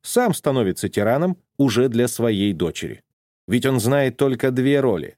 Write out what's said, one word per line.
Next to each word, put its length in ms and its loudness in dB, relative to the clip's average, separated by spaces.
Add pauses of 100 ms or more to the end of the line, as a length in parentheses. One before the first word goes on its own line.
сам 320 0
становится 540 -2
тираном 500 0 (200)
уже 300 2
для 200 0
своей 440 0
дочери. 500 -6 (440)
Ведь 200 0
он 120 2
знает 380 0
только 340 0
две 300 2
роли: 380 -2